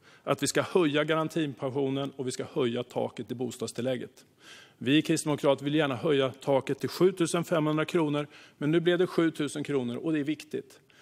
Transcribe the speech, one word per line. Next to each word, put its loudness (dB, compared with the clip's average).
att 0
vi 0
ska 0
höja 2
garantipensionen -2
och -6
vi -4
ska -8
höja 0
taket -6
i -6
bostadstillägget. -6
Vi 4
kristdemokrater 2
vill -2
gärna 2
höja 2
taket 0
till -4
sjutusen 2
femhundra 0
kronor, 0
men 0
nu 6
blev 4
det 4
sjutusen 0
kronor -2
och -2
det 2
är 0
viktigt. -6